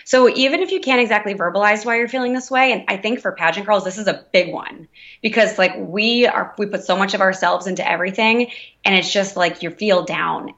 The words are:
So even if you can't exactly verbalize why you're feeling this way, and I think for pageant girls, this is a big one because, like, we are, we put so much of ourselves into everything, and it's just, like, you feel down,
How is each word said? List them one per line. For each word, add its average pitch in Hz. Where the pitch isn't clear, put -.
So 254
even 269
if 370
you 381
can't 254
exactly 208
verbalize 202
why 233
you're 233
feeling 247
this 254
way, 262
and 190
I 202
think 214
for 190
pageant 170
girls, 202
this 180
is 208
a -
big 180
one -
because, 220
like, 185
we 220
are, -
we 202
put 196
so 185
much 190
of 196
ourselves 185
into 180
everything, 220
and 196
it's 180
just, 196
like, 175
you 170
feel 185
down, 165